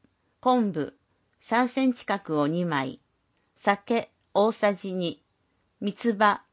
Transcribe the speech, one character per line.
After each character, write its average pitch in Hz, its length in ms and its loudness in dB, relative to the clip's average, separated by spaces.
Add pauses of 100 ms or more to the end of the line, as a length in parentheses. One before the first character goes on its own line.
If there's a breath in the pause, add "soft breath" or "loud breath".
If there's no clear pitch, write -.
(400)
昆 247 320 2
布、 151 260 -6 (440)
三 240 260 0
セ 269 180 -2
ン 254 80 2
チ - 120 -12
角 170 340 -2
を 143 80 2
二 175 160 -2
枚。 139 380 -4 (560)
酒、 208 520 -2 (240)
大 208 180 4
さ 208 220 0
じ 185 200 -8
二。 180 280 -4 (600)
三 202 120 -4
つ 233 200 0
葉、 202 400 2